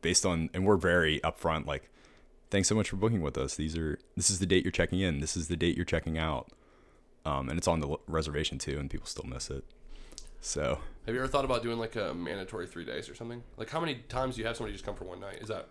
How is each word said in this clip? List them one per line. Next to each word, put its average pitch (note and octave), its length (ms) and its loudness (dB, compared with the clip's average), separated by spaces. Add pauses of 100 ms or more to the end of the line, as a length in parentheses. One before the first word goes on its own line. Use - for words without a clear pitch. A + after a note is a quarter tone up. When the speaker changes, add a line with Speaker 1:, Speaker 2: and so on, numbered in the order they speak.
Speaker 1:
based F2 220 4
on, E2 300 4
and F#2 100 2
we're G2+ 120 8
very E2+ 480 6
upfront, D#2+ 420 0
like, C#2+ 240 -6 (600)
"Thanks G2 180 4
so G#2+ 80 4
much G#2 140 2
for - 40 -6
booking G#2 260 4
with C#2+ 160 0
us. C2+ 200 -2
These D#2 200 -2
are, D#2 220 0 (160)
this - 160 2
is F#2+ 80 0
the F#2+ 80 2
date F2+ 180 6
you're F#2 60 2
checking F2+ 300 2
in. F2 180 2
This D2+ 180 -2
is D#2+ 120 -4
the F2 80 0
date E2+ 180 4
you're F2 100 0
checking D#2+ 320 0
out." D#2 320 -2 (760)
Um, C#2 240 0
and D2+ 100 0
it's - 80 0
on E2 140 4
the C#2+ 80 -2
l-, C#2+ 180 -2
reservation D2+ 520 0
too, C#2+ 200 -4
and C#2 100 -4
people - 200 -6
still - 200 -8
miss - 220 -8
it. C#2 140 -8 (760)
So. D2 380 -2 (280)
Speaker 2:
Have A#2 100 -2
you B2+ 40 0
ever C3 80 -2
thought C#3 160 0
about B2+ 200 0
doing, A#2 140 -2
like, A2+ 180 -4
a F2+ 180 -2
mandatory F2+ 540 -6
three E2+ 160 -10
days B1+ 260 -6
or C#2+ 60 -14
something? A#2+ 260 -10 (140)
Like, A2 140 -8
how D#3+ 100 -2
many D#3 160 -2 (120)
times B2+ 280 -2
do A2+ 60 -6
you G#2+ 40 -2
have A#2 100 -4
somebody G#2+ 160 -6
just G2 120 -10
come G2+ 100 -6
for - 100 -10
one F2+ 140 -12
night? G2 240 -12
Is G#2+ 60 -10
that G#2 220 -6